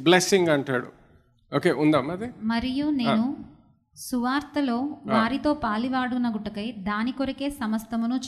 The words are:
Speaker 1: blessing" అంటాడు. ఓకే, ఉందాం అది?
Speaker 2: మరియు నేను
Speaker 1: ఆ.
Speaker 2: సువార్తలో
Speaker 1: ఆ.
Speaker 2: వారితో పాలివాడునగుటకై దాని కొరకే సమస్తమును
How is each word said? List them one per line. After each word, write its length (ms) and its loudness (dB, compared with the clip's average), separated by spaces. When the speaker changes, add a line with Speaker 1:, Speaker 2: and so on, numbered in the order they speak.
Speaker 1:
blessing" 460 6
అంటాడు. 360 0
ఓకే, 160 2
ఉందాం 380 4
అది? 200 -6
Speaker 2:
మరియు 480 0
నేను 500 2
Speaker 1:
ఆ. 100 -16
Speaker 2:
సువార్తలో 1000 -2
Speaker 1:
ఆ. 40 4
Speaker 2:
వారితో 380 2
పాలివాడునగుటకై 1200 -2
దాని 340 -2
కొరకే 380 -4
సమస్తమును 760 -2